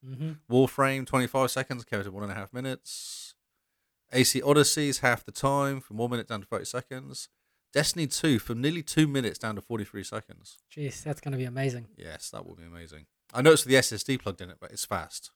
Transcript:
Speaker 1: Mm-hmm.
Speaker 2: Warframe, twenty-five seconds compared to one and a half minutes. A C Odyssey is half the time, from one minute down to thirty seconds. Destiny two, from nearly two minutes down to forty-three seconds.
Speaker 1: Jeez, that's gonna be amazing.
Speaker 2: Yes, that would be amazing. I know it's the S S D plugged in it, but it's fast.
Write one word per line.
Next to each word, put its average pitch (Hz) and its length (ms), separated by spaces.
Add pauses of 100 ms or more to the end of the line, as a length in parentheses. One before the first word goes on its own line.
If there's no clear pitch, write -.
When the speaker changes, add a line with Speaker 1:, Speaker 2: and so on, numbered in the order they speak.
Speaker 1:
Mm-hmm. 131 280 (180)
Speaker 2:
Warframe, 135 560
twenty-five 127 440
seconds 127 340
compared 101 220
to 101 40
one 98 140
and 101 80
a - 20
half 101 180
minutes. - 840 (760)
A 127 120
C - 180
Odyssey 147 460
is 135 120
half 123 240
the - 80
time, 139 480
from 107 180
one 120 120
minute 120 160
down 104 140
to 98 60
thirty - 180
seconds. 131 640 (440)
Destiny 151 360
two, 143 320
from 117 200
nearly 156 220
two 156 240
minutes 135 320
down 110 160
to 104 60
forty-three 104 420
seconds. - 560 (160)
Speaker 1:
Jeez, 143 300
that's 147 160
gonna 139 160
be 127 80
amazing. 123 420 (100)
Speaker 2:
Yes, - 340
that - 160
would 85 100
be 85 80
amazing. 82 420 (260)
I 123 100
know 156 100
it's 151 120
the 131 120
S 131 160
S 104 100
D 131 160
plugged - 220
in 90 100
it, 85 80
but - 140
it's - 140
fast. - 500